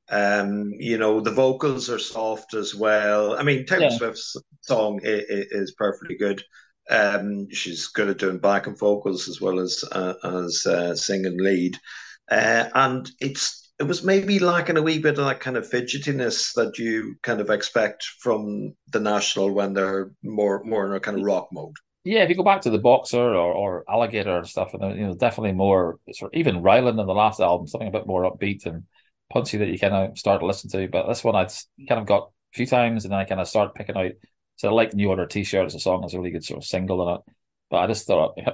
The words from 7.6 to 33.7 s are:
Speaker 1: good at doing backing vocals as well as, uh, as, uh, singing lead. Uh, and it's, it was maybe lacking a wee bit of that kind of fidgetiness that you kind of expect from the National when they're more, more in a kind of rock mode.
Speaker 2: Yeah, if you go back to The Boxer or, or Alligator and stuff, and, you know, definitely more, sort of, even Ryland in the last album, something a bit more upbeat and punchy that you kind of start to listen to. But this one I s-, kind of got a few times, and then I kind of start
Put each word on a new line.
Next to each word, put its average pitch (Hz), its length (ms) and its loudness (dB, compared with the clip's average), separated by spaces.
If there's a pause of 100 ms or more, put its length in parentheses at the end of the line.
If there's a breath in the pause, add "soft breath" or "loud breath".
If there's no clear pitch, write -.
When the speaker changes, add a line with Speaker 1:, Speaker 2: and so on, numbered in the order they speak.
Speaker 1:
good 104 200 0
at 98 100 -2
doing 92 200 -2
backing 101 360 0
vocals 101 540 0
as - 120 -12
well 92 200 0
as, 92 320 -4
uh, 92 220 -2 (100)
as, 90 420 -4
uh, 87 300 0
singing 92 420 -2
lead. 92 380 2 (540 loud breath)
Uh, 117 440 4
and 127 360 2 (100)
it's, - 460 -6 (120)
it - 80 -2
was 170 160 -2
maybe 196 360 2
lacking 175 400 2
a 151 40 4
wee 160 160 2
bit 151 200 2
of 139 80 2
that 131 140 -2
kind 127 180 -4
of - 100 -6
fidgetiness 123 840 -2
that 110 240 0
you 113 440 -4
kind 113 180 -2
of 104 100 -2
expect 104 520 0 (180)
from 104 540 -2 (160)
the - 80 0
National 104 540 0
when 98 220 0
they're 98 360 -2 (140)
more, 104 400 0
more 110 220 -2
in 98 80 -4
a 95 60 -4
kind 101 180 -4
of 95 60 0
rock 92 280 0
mode. 76 240 -12 (280)
Speaker 2:
Yeah, 208 180 4
if 170 80 4
you 175 60 2
go 226 60 2
back 196 200 4
to 120 80 0
The 107 80 4
Boxer 123 420 4
or, 92 320 4
or 92 360 -2
Alligator 104 500 0
and 87 100 -6
stuff, - 240 -4
and, 98 260 -4
you 104 80 -4
know, 90 80 -4
definitely 110 380 0
more, 92 460 4 (160)
sort - 200 -10
of, 156 60 0
even 95 220 0
Ryland 113 360 6
in 101 80 -2
the 92 80 0
last 107 240 4
album, 87 280 2
something 113 220 -8
a 95 40 -8
bit - 140 -4
more 92 220 0
upbeat - 380 -4
and 82 180 -10 (460)
punchy 113 280 -2
that 101 100 0
you 92 100 -4
kind 98 160 2
of 95 240 -2
start 98 220 2
to 85 60 -2
listen 95 240 -4
to. 95 180 -2
But - 180 -2
this 120 160 -4
one 113 140 2
I 92 80 4
s-, - 240 -10 (180)
kind 113 140 2
of 101 60 -6
got - 240 2 (240)
a - 20 -14
few 120 100 -2
times, 117 380 2
and 98 80 -8
then 98 80 2
I 95 60 -2
kind 95 160 -2
of 90 40 -4
start 104 280 0